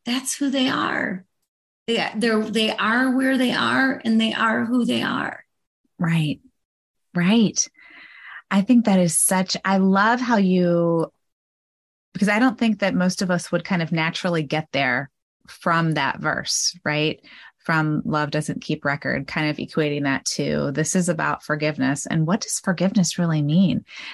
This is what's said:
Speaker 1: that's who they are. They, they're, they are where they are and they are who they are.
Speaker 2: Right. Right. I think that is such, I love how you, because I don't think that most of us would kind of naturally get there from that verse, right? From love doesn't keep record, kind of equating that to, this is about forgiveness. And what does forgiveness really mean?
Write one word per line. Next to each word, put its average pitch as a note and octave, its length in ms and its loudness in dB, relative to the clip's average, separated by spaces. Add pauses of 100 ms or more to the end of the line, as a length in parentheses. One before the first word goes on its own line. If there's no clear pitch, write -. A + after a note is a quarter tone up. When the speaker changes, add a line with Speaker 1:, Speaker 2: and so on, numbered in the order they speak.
Speaker 1:
that's C4 280 -4
who C#4+ 140 -2
they C4 220 0
are. - 560 -4 (600)
They, A3 300 -2
they're, A3 260 2
they A3 320 0
are B3 400 0
where C4 220 2
they B3+ 160 2
are C4 500 0
and A3+ 160 2
they A3 140 2
are A3+ 320 0
who A#3 220 0
they A#3+ 160 0
are. - 420 -4 (540)
Speaker 2:
Right. E3 420 0 (720)
Right. F#3+ 540 2 (800)
I G3 120 4
think A#3 240 4
that F#3+ 120 4
is F3 160 4
such, - 480 0
I G3 140 2
love G3 440 4
how A#3 180 2
you, E3+ 760 2 (1000)
because G3+ 140 0
I G#3 120 2
don't C4 180 2
think A3+ 220 0
that F#3 160 0
most F3+ 260 0
of F#3 80 -2
us F3 220 -4
would E3+ 120 0
kind F3+ 180 -2
of D#3+ 100 -6
naturally E3 500 -2
get D3+ 300 -4
there C3+ 360 -2 (380)
from E3 460 0
that C#3+ 260 -2
verse, - 640 -4
right? D3+ 360 -2 (380)
From D#3 460 0
love D3+ 260 -2
doesn't D3+ 320 -4
keep - 220 -6
record, C#3 440 -4
kind D3+ 220 -2
of D3 80 -6
equating D3 460 -2
that C3+ 200 -2
to, C#3+ 480 -2
this D3+ 240 -2
is F3 120 0
about D#3 360 -2
forgiveness. D3 640 -2
And D#3+ 200 0
what G3 140 0
does - 200 -8
forgiveness F3+ 580 0
really D#3+ 240 0
mean? E3 420 2 (300)